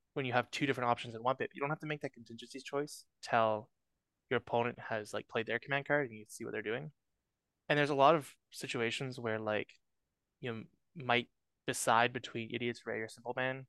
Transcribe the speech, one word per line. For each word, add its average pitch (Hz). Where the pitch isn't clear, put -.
when 139
you 123
have 120
two -
different 123
options 117
in 113
one 127
pip, -
you -
don't 143
have 156
to 156
make 151
that 139
contingencies 120
choice 147
till 110
your 123
opponent 120
has, 107
like, 107
played 113
their 113
command 139
card 147
and 110
you 107
see -
what 110
they're 110
doing. 123
And 151
there's 143
a 147
lot 139
of -
situations 123
where, 110
like, 107
you 131
m-, 110
might 123
decide 123
between 117
Idiot's 120
Array 110
or 110
Simple 120
Man 131